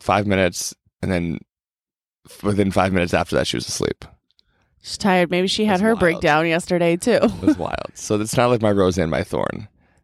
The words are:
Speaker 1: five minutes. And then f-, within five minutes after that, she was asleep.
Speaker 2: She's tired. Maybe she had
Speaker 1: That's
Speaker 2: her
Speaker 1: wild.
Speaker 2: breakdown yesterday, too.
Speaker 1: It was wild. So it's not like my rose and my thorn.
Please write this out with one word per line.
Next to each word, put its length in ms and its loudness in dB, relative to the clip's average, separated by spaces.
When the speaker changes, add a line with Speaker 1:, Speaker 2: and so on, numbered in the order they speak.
Speaker 1:
five 260 0
minutes. 480 0
And 80 -2
then 280 -2
f-, 180 -20
within 260 2
five 220 2
minutes 220 0
after 220 0
that, 120 2
she 80 -4
was 120 -6
asleep. 360 -4
Speaker 2:
She's 160 -12
tired. 340 0
Maybe 160 0
she 160 -2
had 100 2
Speaker 1:
That's 80 0
Speaker 2:
her 80 2
Speaker 1:
wild. 100 0
Speaker 2:
breakdown 460 2
yesterday, 500 0
too. 260 2
Speaker 1:
It 200 0
was 160 2
wild. 360 -8
So 260 -2
it's 160 -6
not 140 4
like 120 2
my 100 4
rose 260 4
and 120 0
my 140 0
thorn. 440 -6